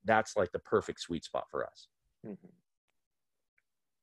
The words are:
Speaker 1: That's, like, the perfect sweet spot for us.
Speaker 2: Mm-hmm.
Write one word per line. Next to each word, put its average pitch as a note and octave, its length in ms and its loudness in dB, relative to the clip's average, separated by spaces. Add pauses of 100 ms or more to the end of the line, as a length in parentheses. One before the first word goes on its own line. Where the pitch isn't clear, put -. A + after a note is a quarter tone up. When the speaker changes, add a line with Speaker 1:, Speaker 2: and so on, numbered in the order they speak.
Speaker 1:
That's, A2 320 2
like, G2 160 2
the F#2+ 80 -4
perfect - 400 0
sweet E2 240 -6
spot - 260 -4
for B1+ 160 -4
us. - 220 -18 (360)
Speaker 2:
Mm-hmm. G2+ 220 -12 (1600)